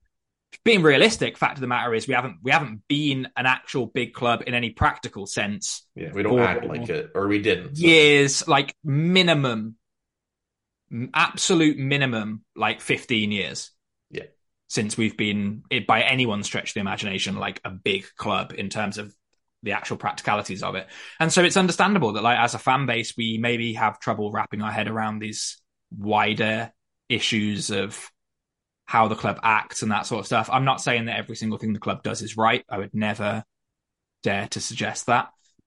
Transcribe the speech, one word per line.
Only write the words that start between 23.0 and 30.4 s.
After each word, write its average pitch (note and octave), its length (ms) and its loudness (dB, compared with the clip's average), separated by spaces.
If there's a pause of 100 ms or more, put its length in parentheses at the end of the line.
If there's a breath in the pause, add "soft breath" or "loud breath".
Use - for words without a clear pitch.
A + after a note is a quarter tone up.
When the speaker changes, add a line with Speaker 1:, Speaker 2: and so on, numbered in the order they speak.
Speaker 1:
we A2+ 220 -2
maybe A#2 360 -2
have G#2+ 240 0
trouble G#2+ 320 -4
wrapping G#2+ 320 -4
our G#2+ 80 -4
head G#2+ 180 -4
around A2 300 -4
these G#2+ 420 -10 (360)
wider G#2+ 760 0 (360)
issues G#2 640 -2
of G2+ 400 -6 (760)
how A2 240 4
the G#2+ 80 -4
club A#2+ 260 -4
acts - 400 0
and A2 80 -2
that G#2 160 -2
sort A2 140 -4
of G2 60 -10
stuff. A#2 260 0